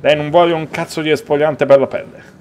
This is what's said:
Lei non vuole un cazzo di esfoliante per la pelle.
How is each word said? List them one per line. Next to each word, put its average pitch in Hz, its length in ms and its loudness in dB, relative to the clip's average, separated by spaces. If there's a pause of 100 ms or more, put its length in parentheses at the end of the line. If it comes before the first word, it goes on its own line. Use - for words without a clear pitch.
Lei 147 160 2
non 147 140 -6
vuole 170 220 2
un 160 160 -6
cazzo 165 320 -8
di 156 100 -4
esfoliante 147 540 -2
per 139 140 6
la 131 80 2
pelle. - 360 -14 (180)